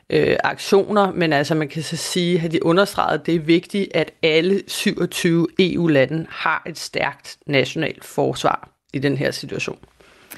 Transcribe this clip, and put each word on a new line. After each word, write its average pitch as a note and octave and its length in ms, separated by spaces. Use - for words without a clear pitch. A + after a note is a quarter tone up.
øh, - 340
aktioner, G3 680
men E3 200
altså, D3 220
man D#3 120
kan D#3+ 160
så - 140
sige, F3 440
at E3 100
de - 140
understregede, E3 540
at C#3+ 60
det E3 100
er F3 40
vigtigt, E3+ 560
at D#3+ 160
alle D#3+ 440
syvogtyve E3+ 800
E F#3 200
U-lande D#3+ 500
har - 400
et D#3 80
stærkt - 680
nationalt C#3 580
forsvar - 640
i C#3 60
den C#3 180
her C#3 140
situation. - 460